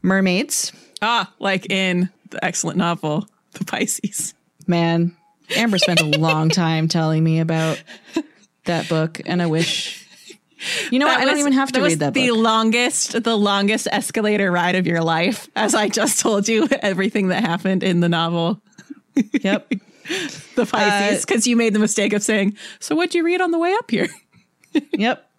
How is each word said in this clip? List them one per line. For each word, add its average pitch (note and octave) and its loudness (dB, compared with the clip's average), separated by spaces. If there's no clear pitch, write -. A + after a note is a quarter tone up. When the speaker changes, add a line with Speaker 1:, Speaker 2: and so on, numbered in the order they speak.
Speaker 1:
mermaids. F#3+ 0
Speaker 2:
Ah, A3 -2
like F#3+ -2
in F#3 0
the - -8
excellent - -4
novel, E3+ -2
The - -8
Pisces. - -6
Speaker 1:
Man, E3+ 0
Amber G#3 0
spent F3 2
a D#3+ 0
long D#3 2
Speaker 2:
<laughs> F3 2
Speaker 1:
time D#3+ 0
telling D#3+ 0
me D#3+ 2
about D#3+ -2
that E3+ -2
book, D#3+ -2
and F3+ -2
I F3 0
wish, - -2
you B3 2
know C#4+ 2
what? C4 4
Speaker 2:
That B3 0
Speaker 1:
I B3+ 2
don't C#4+ 2
Speaker 2:
was, D4 0
Speaker 1:
even C#4+ 2
have C4+ 2
to C4 2
Speaker 2:
that - 2
was E3 2
Speaker 1:
read D#3 -2
that D3 0
Speaker 2:
the B3+ 2
Speaker 1:
book. A3+ 2
Speaker 2:
longest, A3+ 2
the A3+ 0
longest G3+ 2
escalator G#3 0
ride F3 2
of F#3 0
your E3+ 0
life, E3 0
as G#3+ 0
I G#3+ 2
just A3+ -2
told G3+ 0
you A3+ 2
<laughs> - -8
everything F#3+ 0
that F#3 0
happened F#3 0
in F3+ 2
the E3+ 2
novel. E3 0
Speaker 1:
Yep. G3 -2
Speaker 2:
<laughs> - -12
The A#3+ 2
Pisces, G3+ 2
Speaker 1:
Uh, - -6
Speaker 2:
'cause A#3+ 0
you A#3+ 2
made A3+ 2
the G#3+ 2
mistake G#3 2
of G#3 0
saying, G#3 0
"So - -4
what'd F4 0
you E4+ 2
read F4+ 2
on F4+ 0
the E4 0
way E4+ 0
up A#4 -2
here?" - 0
<laughs> - -2
Speaker 1:
Yep. - -2